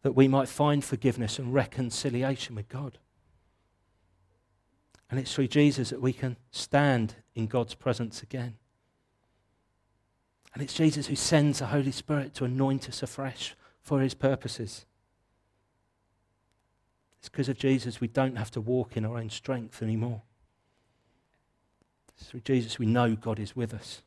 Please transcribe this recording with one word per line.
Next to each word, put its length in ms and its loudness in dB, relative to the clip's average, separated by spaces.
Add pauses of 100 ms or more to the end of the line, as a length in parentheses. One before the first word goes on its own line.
that 120 2
we 140 8
might 220 2
find 340 2
forgiveness 560 -2
and 140 -4
reconciliation 1000 -2
with 120 -8
God. 300 -10 (2250)
And 80 0
it's 140 -6
through 160 2
Jesus 420 4
that 100 -6
we 100 2
can 240 -4 (140)
stand 680 2 (200)
in 100 -2
God's 300 -2
presence 480 -4
again. 320 -10 (2000)
And 100 -6
it's 100 -8
Jesus 340 2
who 80 -2
sends 440 4
the 80 -4
Holy 240 2
Spirit 420 -4
to 100 -4
anoint 460 0
us 140 -8
afresh 520 -10 (260)
for 200 0
his 140 0
purposes. 720 -2 (2250)
It's 100 -20
'cause 180 -2
of 100 -2
Jesus 440 0
we 60 -2
don't 280 0
have 160 -4
to 80 -6
walk 380 -2
in 80 0
our 120 -4
own 120 -6
strength 540 -6
anymore. 400 -2 (1900)
It's 140 -20
through 100 -12
Jesus 380 0
we 80 2
know 280 4
God 220 -4
is 180 -8
with 200 -4
us. 320 -16